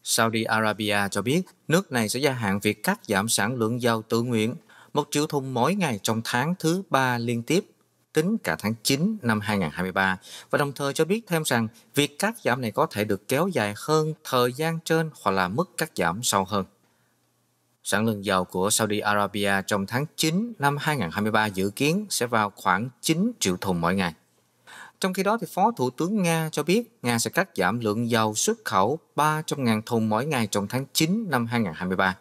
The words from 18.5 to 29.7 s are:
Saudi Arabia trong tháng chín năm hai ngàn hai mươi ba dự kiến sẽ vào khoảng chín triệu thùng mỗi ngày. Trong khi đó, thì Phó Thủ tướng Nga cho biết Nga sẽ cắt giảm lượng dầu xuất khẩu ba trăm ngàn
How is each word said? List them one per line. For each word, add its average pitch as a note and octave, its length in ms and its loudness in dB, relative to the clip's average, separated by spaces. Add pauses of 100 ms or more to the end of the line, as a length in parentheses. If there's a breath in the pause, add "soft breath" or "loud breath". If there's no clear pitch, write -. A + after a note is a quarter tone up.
Saudi G#2 280 0
Arabia G#2 540 0 (140)
trong G2 200 0
tháng C3 200 -2 (100)
chín G3 420 0
năm C#3+ 220 2
hai D3+ 160 0
ngàn F2 140 -2
hai G#2 120 -2
mươi G#2+ 80 2
ba G#2+ 160 2
dự G2 240 -2
kiến E3 400 0
sẽ - 160 -2
vào A2 300 0
khoảng G2 320 0 (120)
chín F#3 400 2
triệu F2+ 160 0
thùng F2+ 240 -2
mỗi E2+ 140 2
ngày. F2 200 0 (880 loud breath)
Trong F#3+ 140 0
khi F#3+ 80 -2
đó, G#3+ 180 2
thì F3 100 -6
Phó G3+ 200 2
Thủ C3 200 0
tướng F#3+ 320 0
Nga E3 300 2
cho D3+ 100 -2
biết G3+ 400 0
Nga A#2+ 160 2
sẽ - 120 -2
cắt F#3 240 0
giảm G2 260 0
lượng A2+ 300 0
dầu A2 240 2
xuất G#3+ 300 0
khẩu G#2+ 340 2 (180)
ba D3+ 260 2
trăm C#3 220 -4
ngàn A2 220 2